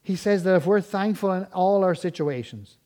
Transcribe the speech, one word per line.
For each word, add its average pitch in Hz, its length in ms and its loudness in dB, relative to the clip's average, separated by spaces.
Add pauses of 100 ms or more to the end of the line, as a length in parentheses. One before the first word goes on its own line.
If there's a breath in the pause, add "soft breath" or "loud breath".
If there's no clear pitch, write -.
He 190 140 -4
says 202 300 0
that 185 100 4
if 151 100 2
we're 202 160 4
thankful 196 520 -2
in 185 120 -4
all 190 380 2
our 180 120 2
situations 131 920 -6